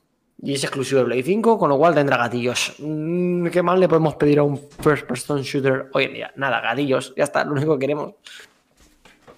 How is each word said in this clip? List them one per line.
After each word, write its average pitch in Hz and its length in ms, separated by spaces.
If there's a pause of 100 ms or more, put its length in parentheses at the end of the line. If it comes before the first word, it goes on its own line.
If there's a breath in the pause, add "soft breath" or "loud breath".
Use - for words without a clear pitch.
(420)
Y 139 140
es 131 100
exclusivo 135 340
de 123 60
Play 120 180
cinco, 214 340
con 180 120
lo 139 80
cual 160 180
tendrá 139 220
gatillos. 120 600
Mm, 170 680
¿qué 170 140
más 175 180
le 185 80
podemos 160 280
pedir 147 240
a 147 40
un 143 160 (220)
first 147 260
person 139 340
shooter 135 520
hoy 139 100
en 127 120
día? 113 200
Nada, 131 240
gatillos, 131 560
ya 156 80
está, 147 220
lo 147 80
único 151 220
que 131 40
queremos. 143 360 (1200 loud breath)